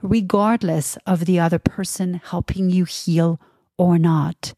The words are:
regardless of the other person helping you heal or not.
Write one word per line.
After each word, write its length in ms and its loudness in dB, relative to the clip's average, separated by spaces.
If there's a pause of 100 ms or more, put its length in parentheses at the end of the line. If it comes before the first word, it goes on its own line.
regardless 920 0 (100)
of 180 0
the 140 2
other 200 2
person 680 -4
helping 460 -4
you 140 2
heal 560 0 (360)
or 220 4
not. 600 0